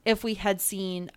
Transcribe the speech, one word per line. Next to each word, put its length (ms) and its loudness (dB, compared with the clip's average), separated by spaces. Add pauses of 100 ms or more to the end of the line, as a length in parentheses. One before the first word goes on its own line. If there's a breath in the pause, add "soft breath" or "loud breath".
if 180 4
we 80 0
had 300 0
seen 540 -4